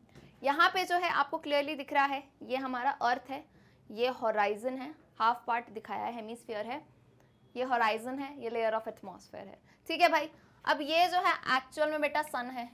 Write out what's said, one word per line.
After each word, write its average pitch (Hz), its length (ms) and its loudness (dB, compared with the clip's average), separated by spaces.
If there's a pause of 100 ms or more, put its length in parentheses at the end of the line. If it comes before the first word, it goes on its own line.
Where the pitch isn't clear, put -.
(440)
यहाँ 302 260 4
पे 370 160 2
जो 349 120 2
है 349 140 2
आपको 277 260 0
क्लियरली 285 380 0
दिख 269 180 -8
रहा 277 120 6
है, 277 180 -4 (200)
ये 233 140 -4
हमारा 262 340 -2
अर्थ 254 380 0
है, 285 140 -10 (460)
ये 226 220 0
होराइजन 220 640 0
है, 269 160 -10 (260)
हाफ 233 280 2
पार्ट 233 240 -2
दिखाया 208 340 -6
है, 226 100 -4
हेमिस्फीयर 220 500 -8
है, 262 160 -8 (760)
ये 240 80 -2
होराइजन 233 560 0
है, 277 140 -10 (100)
ये 233 60 -4
layer 226 240 0
of 220 140 -2
atmosphere 196 600 -14
है। - 100 -20 (320)
ठीक 330 120 2
है 339 80 8
भाई, 311 200 2 (360)
अब 285 160 2
ये 320 260 4
जो 359 140 2
है 359 120 4 (240)
एक्चुअल 302 340 0
में 302 100 -2
बेटा 294 220 0
सन 254 280 -6
है, 240 220 -8